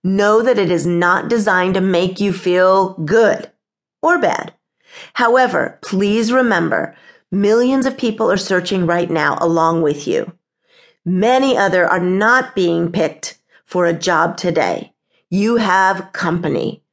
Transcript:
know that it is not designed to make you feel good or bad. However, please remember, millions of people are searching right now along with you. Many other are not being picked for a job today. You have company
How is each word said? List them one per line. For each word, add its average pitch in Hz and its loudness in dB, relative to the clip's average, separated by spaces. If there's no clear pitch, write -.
know 208 2
that 233 2
it 185 0
is 160 0
not 175 0
designed 190 0
to 190 0
make 185 0
you 190 0
feel 185 2
good 214 0
or 339 2
bad. - -4
However, 233 0
please 208 -2
remember, 175 0
millions 233 2
of 269 -4
people 220 -2
are 196 0
searching 185 -2
right 170 0
now 151 0
along 165 0
with 147 -2
you. - -4
Many 247 2
other 185 2
are 180 0
not 214 0
being 170 0
picked - -4
for 180 -2
a 170 2
job 170 0
today. - -2
You 214 0
have 190 0
company 165 -4